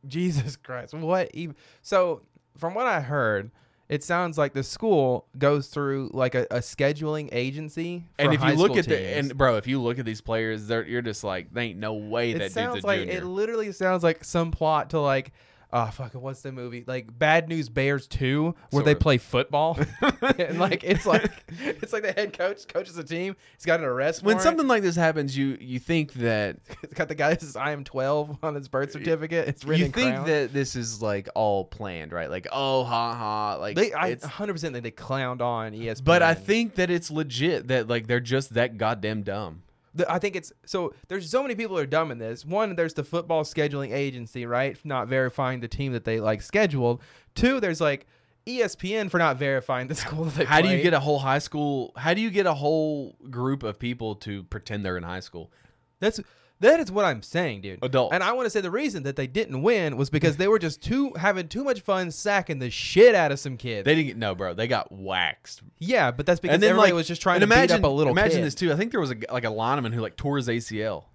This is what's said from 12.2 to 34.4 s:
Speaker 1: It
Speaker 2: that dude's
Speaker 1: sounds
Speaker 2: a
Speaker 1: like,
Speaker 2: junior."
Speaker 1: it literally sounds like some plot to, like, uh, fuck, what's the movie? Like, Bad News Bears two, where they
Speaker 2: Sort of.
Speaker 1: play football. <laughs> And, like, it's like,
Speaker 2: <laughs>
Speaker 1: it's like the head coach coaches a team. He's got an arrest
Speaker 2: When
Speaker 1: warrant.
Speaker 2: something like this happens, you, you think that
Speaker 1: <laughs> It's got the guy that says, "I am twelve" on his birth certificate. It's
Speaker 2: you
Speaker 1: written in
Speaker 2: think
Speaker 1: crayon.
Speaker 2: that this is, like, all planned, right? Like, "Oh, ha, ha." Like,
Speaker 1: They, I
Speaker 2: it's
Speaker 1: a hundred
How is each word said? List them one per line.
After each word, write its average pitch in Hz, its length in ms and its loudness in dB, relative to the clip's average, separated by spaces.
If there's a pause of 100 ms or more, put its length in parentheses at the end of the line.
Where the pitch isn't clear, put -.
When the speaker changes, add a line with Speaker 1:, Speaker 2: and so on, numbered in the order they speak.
Speaker 1:
It - 20 -2
Speaker 2:
that 170 60 -2
dude's 190 140 -4
Speaker 1:
sounds 240 300 -4
Speaker 2:
a - 20 -2
Speaker 1:
like, 196 140 2
Speaker 2:
junior." 180 140 -6
Speaker 1:
it 185 100 -8
literally 208 480 -4
sounds 185 300 0
like 165 220 2
some 165 260 -2
plot 156 400 0
to, 160 100 0
like, 135 320 0 (380)
uh, 117 200 0
fuck, 127 240 -12
what's 131 260 -12
the 139 100 -12
movie? 123 360 -12
Like, 123 320 -8
Bad 156 320 4
News 156 180 -2
Bears 135 380 0
two, 147 480 0 (160)
where 143 120 4
they 147 100 6
Speaker 2:
Sort - 40 6
of. - 60 -8
Speaker 1:
play 139 160 4
football. 147 640 0
<laughs> 143 60 0 (500)
And, 165 200 -2
like, 185 260 0
it's 175 200 0
like, 165 260 4 (100)
Speaker 2:
<laughs> - 80 -20 (120)
Speaker 1:
it's 269 320 -6
like 214 120 -6
the 190 80 -2
head 208 200 -4
coach 196 360 -4
coaches 175 280 -8
a 165 80 -10
team. 175 320 -6 (200)
He's - 100 0
got 170 140 8
an 156 60 -2
arrest 139 360 0
Speaker 2:
When 208 140 8
Speaker 1:
warrant. - 80 2
Speaker 2:
something 320 240 6
like 226 140 4
this 175 140 2
happens, 156 400 2
you, 139 240 0
you 127 180 -6
think 160 360 0
that 110 420 2 (140)
Speaker 1:
<laughs> - 120 -14
It's - 120 -16
got 156 140 -2
the 156 60 -6
guy 147 160 2
that 170 120 2
says, 143 140 -14
"I 139 160 -2
am 147 120 -8
twelve" 143 580 -2
on 156 120 -4
his 139 140 -10
birth 135 240 -2
certificate. 160 560 -2
It's - 160 -6
Speaker 2:
you 147 60 -6
Speaker 1:
written 165 160 4
in 131 60 -4
Speaker 2:
think 247 140 2 (160)
Speaker 1:
crayon. 156 40 -4
Speaker 2:
that 147 280 0
this 139 220 -2
is, 113 260 -8
like, 101 320 -2
all 101 300 2
planned, 85 480 -10
right? 82 180 -6
Like, 87 220 -8
"Oh, 135 320 0
ha, 117 300 -2
ha." 107 460 -4
Like, 104 160 -6
Speaker 1:
They, 208 160 2
I 160 160 -2
Speaker 2:
it's 120 160 -6
Speaker 1:
a - 40 -10
hundred 202 260 -8